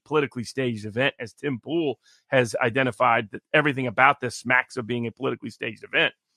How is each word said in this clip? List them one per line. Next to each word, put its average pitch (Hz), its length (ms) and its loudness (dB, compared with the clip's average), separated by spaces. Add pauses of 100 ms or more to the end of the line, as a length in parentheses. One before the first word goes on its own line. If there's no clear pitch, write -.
politically 139 380 -2
staged 117 420 -4
event, 113 340 -2
as 117 140 -12
Tim 139 260 -6
Pool 147 380 -4 (300)
has 127 340 2
identified 120 720 2
that 107 100 -10 (120)
everything 139 340 2
about 131 320 4
this 123 160 -6
smacks 127 420 0
of 120 80 -4
being 117 220 -4
a 113 40 -8
politically 123 380 -6
staged 110 340 -10
event. 139 300 0 (240)